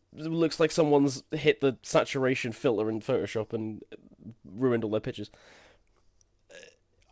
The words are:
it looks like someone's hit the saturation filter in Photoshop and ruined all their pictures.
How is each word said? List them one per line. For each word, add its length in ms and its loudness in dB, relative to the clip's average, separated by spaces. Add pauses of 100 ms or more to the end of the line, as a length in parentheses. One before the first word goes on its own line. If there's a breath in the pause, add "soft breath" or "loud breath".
(160)
it 100 -14
looks 340 0
like 100 4
someone's 640 2
hit 280 2
the 220 0
saturation 680 0
filter 360 0
in 140 -2
Photoshop 500 -2
and 300 -6 (640)
ruined 380 0
all 80 -4
their 80 0
pictures. 320 -10 (1800 soft breath)